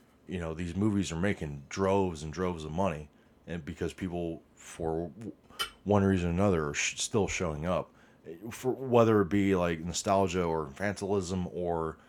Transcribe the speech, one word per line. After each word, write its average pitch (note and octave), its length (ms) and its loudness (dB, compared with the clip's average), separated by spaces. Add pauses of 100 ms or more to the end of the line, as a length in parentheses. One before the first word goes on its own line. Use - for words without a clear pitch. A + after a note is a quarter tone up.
(280)
You F2+ 120 -6
know, D#2+ 140 -4
these E2+ 220 -6
movies G2 360 0
are E2 40 -6
making D#2+ 540 -4
droves F#2+ 540 0
and D#2 80 -8
droves F2 320 -4
of D2+ 80 -8
money, D#2 380 -2 (380)
and E2 180 -8
because E2+ 280 -6
people, F2 480 -6 (140)
for E2 600 -6
w-, A2 140 -12 (520)
one G2 200 6
reason F#2+ 260 4
or - 40 0
another, F2 360 2
are D2 40 -6
sh-, - 280 -4
still G2+ 260 0
showing D#2+ 380 -4
up. F2 240 -2 (600)
For B2+ 200 -4
whether A#2 500 6
it F2+ 80 2
be, G2 260 4
like, F2 240 0
nostalgia F2+ 640 0
or D#2+ 240 0
infantilism F#2 840 -2
or, E2 460 -2 (100)